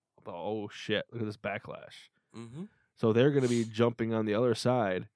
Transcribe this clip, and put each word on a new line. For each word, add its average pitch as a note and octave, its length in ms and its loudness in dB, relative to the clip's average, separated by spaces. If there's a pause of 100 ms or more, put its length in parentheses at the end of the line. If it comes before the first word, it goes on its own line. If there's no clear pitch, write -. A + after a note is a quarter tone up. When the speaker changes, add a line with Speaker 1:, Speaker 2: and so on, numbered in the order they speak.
(260)
Speaker 1:
"Oh G#2 420 -6
shit, - 440 -4
look A#2+ 100 -8
at G#2+ 40 -2
this G#2+ 100 -8
backlash." - 760 -10 (260)
Speaker 2:
Mm-hmm. A#2+ 280 -14 (320)
Speaker 1:
So A2+ 160 2
they're B2 200 6
gonna C3+ 160 4
be A#2 160 2
jumping A2+ 500 0
on A2 120 0
the G#2 80 0
other A#2+ 200 2
side A2 600 0